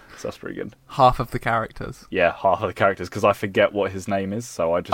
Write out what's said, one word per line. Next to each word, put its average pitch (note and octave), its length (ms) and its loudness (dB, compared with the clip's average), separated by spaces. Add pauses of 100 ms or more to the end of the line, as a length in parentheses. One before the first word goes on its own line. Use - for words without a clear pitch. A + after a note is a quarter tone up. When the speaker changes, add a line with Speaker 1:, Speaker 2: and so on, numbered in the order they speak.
(180)
Speaker 1:
So - 100 -8
that's - 100 -10
pretty - 180 -10
good. - 180 -10 (140)
Speaker 2:
Half B2+ 320 4
of A#2 100 -4
the B2 80 -6
characters? - 720 -6
Speaker 1:
Yeah, F2 220 4
half F#2+ 300 2
of G#2+ 60 -2
the F2+ 60 -6
characters, F#2+ 340 0
'cause G#2 160 -6
I G#2 80 6
forget G2+ 400 2
what G2 200 0
his F#2+ 160 -8
name G2 240 -2
is, A#2 160 -8
so E2 260 0
I F2+ 60 2
just, F2 140 -2